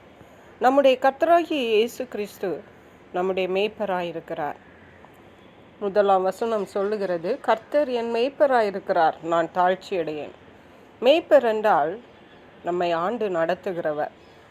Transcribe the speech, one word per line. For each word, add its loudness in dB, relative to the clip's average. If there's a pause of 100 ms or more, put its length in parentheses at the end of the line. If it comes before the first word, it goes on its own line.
(600)
நம்முடைய 4
கர்த்தராகிய 2
இயேசு 0
கிறிஸ்து -8 (520)
நம்முடைய -2
மேய்ப்பராயிருக்கிறார். -4 (1200)
முதலாம் 2
வசனம் -2
சொல்லுகிறது, -4
"கர்த்தர் -2
என் -4
மேய்ப்பராயிருக்கிறார், 0 (100)
நான் 0
தாழ்ச்சியடையேன்." -2 (720)
மேய்ப்பர் 4
என்றால் 2 (640)
நம்மை -2
ஆண்டு -2
நடத்துகிறவர். -2 (440)